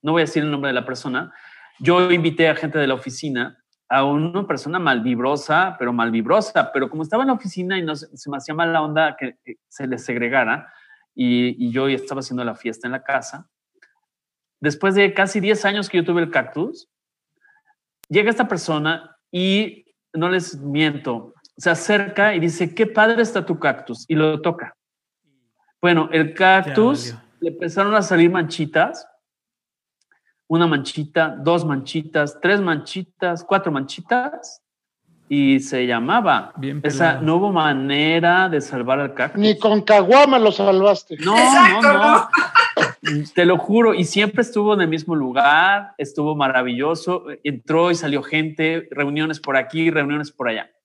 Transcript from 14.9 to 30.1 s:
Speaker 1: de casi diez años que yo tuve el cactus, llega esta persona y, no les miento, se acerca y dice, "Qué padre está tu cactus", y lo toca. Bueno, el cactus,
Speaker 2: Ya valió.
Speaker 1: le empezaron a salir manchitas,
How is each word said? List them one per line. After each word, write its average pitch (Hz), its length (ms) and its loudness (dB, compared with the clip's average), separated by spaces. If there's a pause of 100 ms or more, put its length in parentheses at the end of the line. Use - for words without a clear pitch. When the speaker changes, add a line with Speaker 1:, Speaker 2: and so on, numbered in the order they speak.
Speaker 1:
de 202 200 4
casi 196 260 0
diez 202 240 0
años 202 240 -2
que - 100 -2
yo 170 60 2
tuve 175 160 0
el 165 100 -2
cactus, 170 600 -6 (1200)
llega 208 180 2
esta 233 180 0
persona 160 720 -4 (160)
y, 190 540 -2 (280)
no 160 160 -2
les 175 280 -4
miento, 143 760 -4 (220)
se - 140 -2
acerca 202 640 0
y 170 60 0
dice, 170 340 -2
"Qué 220 120 0
padre 226 360 2
está 220 240 -2
tu 165 120 -4
cactus", - 500 -4
y 160 80 -2
lo 156 240 2
toca. - 340 -6 (1040)
Bueno, 170 320 2
el 160 220 0
cactus, 185 720 2
Speaker 2:
Ya 117 80 -12
valió. - 140 -20 (120)
Speaker 1:
le 170 100 -4
empezaron 196 440 -2
a 208 80 4
salir 170 280 4
manchitas, 170 760 -2 (1400)